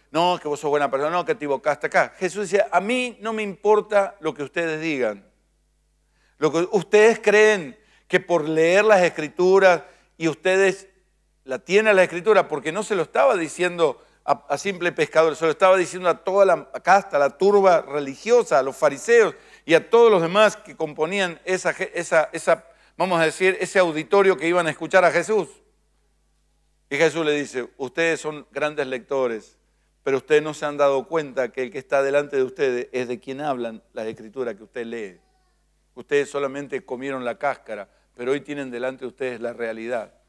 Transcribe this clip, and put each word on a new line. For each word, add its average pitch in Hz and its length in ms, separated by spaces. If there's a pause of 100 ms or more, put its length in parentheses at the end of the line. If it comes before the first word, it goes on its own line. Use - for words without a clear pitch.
(100)
"No, 175 280
que 156 100
vos 143 120
sos 156 80
buena 143 220
persona, 139 200
no, 175 140
que 156 100
te - 40
equivocaste 143 480
acá". 147 320
Jesús 185 320
decía, 196 200
"A 180 120
mí 247 400
no 226 100
me 220 100
importa 208 800
lo 156 140
que 147 80
ustedes 156 400
digan. 120 440 (1080)
Lo 156 160
que 170 200
ustedes 214 480
creen 208 540 (320)
que 185 140
por 170 260
leer 165 380
las 214 160
Escrituras 180 800 (380)
y 160 100
ustedes 190 600 (560)
la 127 140
tienen 208 380
la 185 60
Escritura", 180 460
porque 151 220
no 190 120
se 208 120
lo 175 80
estaba 262 320
diciendo 170 680 (180)
a, - 280
a 143 80
simple 175 340
pescador, 156 420
se 165 120
lo 156 60
estaba 190 260
diciendo 180 320
a - 120
toda 196 220
la, 165 300
acá 180 220
hasta 190 220
la 139 200
turba 196 420
religiosa, 147 760
a 131 40
los 135 140
fariseos 165 580 (300)
y 147 80
a - 160
todos 233 220
los 190 100
demás 202 380
que - 180
componían 160 680
esa, 185 240
esa, 165 640
esa, 165 340 (320)
vamos 180 200
a 165 60
decir, 185 360
ese 185 180
auditorio 185 580
que 156 100
iban 170 200
a 156 40
escuchar 160 360
a 160 40
Jesús. 175 380 (1400)
Y 143 60
Jesús 156 280
le 151 80
dice, 131 460
"Ustedes 156 420
son 151 300
grandes 147 360
lectores, 127 680 (460)
pero 135 160
ustedes 151 240
no 156 100
se 151 140
han 147 100
dado 139 320
cuenta 135 420
que 131 120
el 123 80
que 143 80
está 139 240
delante 143 340
de 131 60
ustedes 127 500
es 127 160
de 120 120
quien 135 200
hablan 123 420 (120)
las 113 120
Escrituras 113 480
que 104 100
usted 117 200
lee. 110 340 (760)
Ustedes 143 340
solamente 139 560
comieron 131 400
la 117 140
cáscara, 113 500 (260)
pero 123 180
hoy 143 100
tienen 143 280
delante 127 300
de 127 80
ustedes 123 320
la 117 140
realidad 113 580 (160)